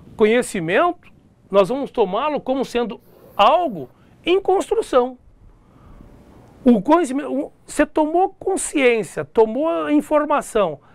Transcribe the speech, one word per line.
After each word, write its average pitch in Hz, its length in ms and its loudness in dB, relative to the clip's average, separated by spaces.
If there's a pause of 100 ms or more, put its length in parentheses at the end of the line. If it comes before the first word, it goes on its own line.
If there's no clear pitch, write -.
(180)
conhecimento, 220 920 0 (380)
nós 190 200 4
vamos 254 220 -4
tomá-lo 247 500 -2
como 262 240 -2
sendo 233 340 -6 (360)
algo 233 540 2 (360)
em 381 160 2
construção. 311 760 0 (1500)
O 240 160 6
conhecimento, 277 540 0
o, 269 180 -6 (140)
você - 220 -2
tomou 330 420 0
consciência, 247 960 -2
tomou 233 420 0
a 320 240 -4
informação, 294 880 0 (160)